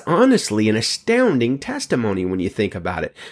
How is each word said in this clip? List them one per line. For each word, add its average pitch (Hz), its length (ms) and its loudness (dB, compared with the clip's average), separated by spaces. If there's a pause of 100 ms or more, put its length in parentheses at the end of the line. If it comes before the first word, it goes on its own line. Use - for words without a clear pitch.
honestly 175 640 2
an 107 60 2
astounding 139 840 0
testimony 120 680 -2
when 92 140 -2
you 90 80 -2
think 101 280 -2
about 87 280 -6
it. - 120 -8 (160)